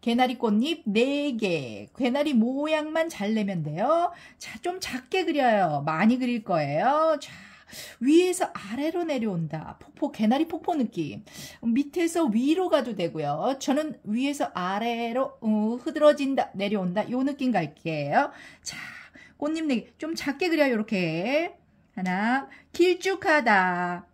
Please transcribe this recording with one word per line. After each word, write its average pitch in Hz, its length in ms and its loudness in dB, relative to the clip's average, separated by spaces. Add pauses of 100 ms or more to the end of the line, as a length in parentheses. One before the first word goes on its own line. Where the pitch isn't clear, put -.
개나리 247 380 2
꽃잎 240 480 2
네 262 500 2
개. 135 580 -4
개나리 285 380 0
모양만 302 760 0
잘 214 260 -4
내면 196 260 -2
돼요. 254 500 0 (280)
자, - 220 -16
좀 359 180 -6
작게 330 460 -4
그려요. 208 600 2
많이 185 320 4
그릴 240 260 -2
거예요. 226 800 2
자, - 100 -16 (680)
위에서 339 540 4
아래로 294 520 -4
내려온다. 185 760 -4
폭포, - 320 -6
개나리 254 360 2
폭포 349 280 -4
느낌. 175 480 -4 (380)
밑에서 311 640 0
위로 294 440 2
가도 247 260 0
되고요. 160 640 -2
저는 302 440 -2
위에서 269 500 -2
아래로, 233 880 -4
어, 220 400 0
흐드러진다, 294 720 4
내려온다. 196 540 -2
요 254 140 0
느낌 277 280 0
갈게요. 160 800 0 (300)
자, - 160 -12 (600)
꽃잎 320 280 -4
네 247 180 0
개. - 140 -20
좀 320 180 -6
작게 285 340 -2
그려요. 294 240 4
요렇게. 214 840 -2 (380)
하나, 208 520 -2 (260)
길쭉하다. 226 1400 2